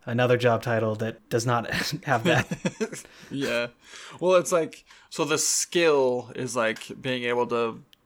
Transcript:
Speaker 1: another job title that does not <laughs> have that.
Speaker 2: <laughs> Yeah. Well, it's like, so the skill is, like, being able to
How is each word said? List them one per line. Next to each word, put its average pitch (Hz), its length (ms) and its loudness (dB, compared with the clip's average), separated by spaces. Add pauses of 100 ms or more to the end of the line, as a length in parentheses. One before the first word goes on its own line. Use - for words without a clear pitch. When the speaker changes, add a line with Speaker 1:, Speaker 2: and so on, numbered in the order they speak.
Speaker 1:
another 123 300 2
job 117 280 2
title 110 320 0
that 113 340 -6
does 117 160 0
not 120 260 0
<laughs> - 320 -4
have 123 220 0
that. 123 200 2 (720)
Speaker 2:
<laughs> - 160 -20
Yeah. 120 360 -2 (520)
Well, 180 160 4
it's 175 160 2
like, 165 320 0 (260)
so - 140 -4
the 147 140 2
skill 135 1000 2
is, 123 180 -6
like, 113 480 -2
being 127 220 -4
able 120 240 0
to 117 340 -2 (240)